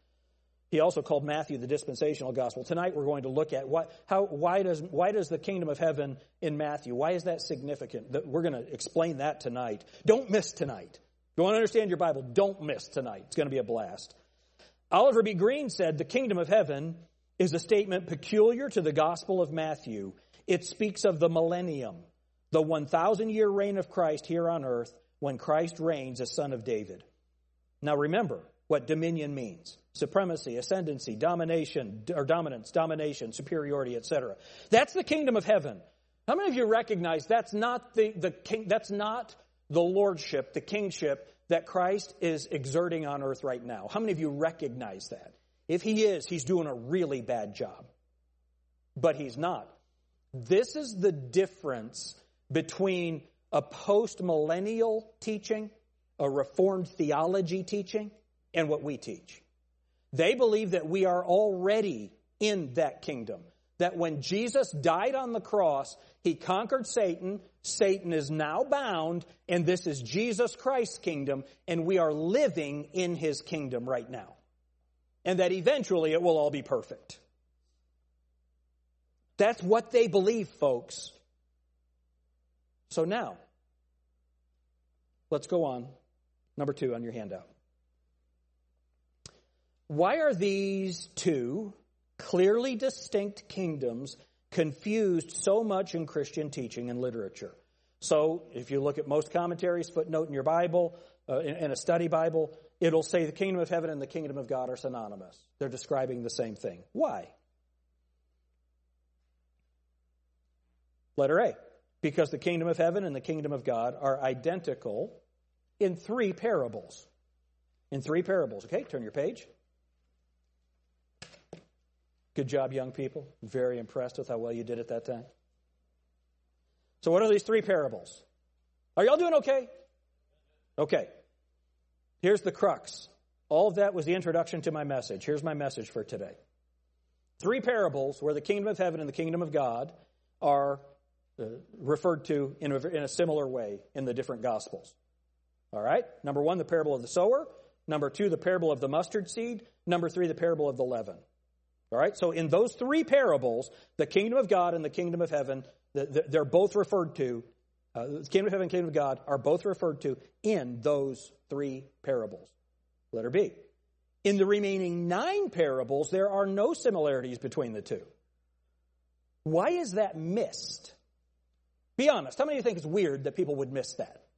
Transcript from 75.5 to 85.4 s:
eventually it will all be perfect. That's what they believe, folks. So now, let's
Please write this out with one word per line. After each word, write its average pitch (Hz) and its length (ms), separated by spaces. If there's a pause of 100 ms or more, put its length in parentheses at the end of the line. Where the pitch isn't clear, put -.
eventually 185 600
it 165 100
will 165 160
all 147 120
be 143 120
perfect. - 580 (2250)
That's 220 260
what 226 280
they 233 180
believe, 196 400 (100)
folks. - 540 (1800)
So 165 160
now, 170 320 (1900)
let's 147 200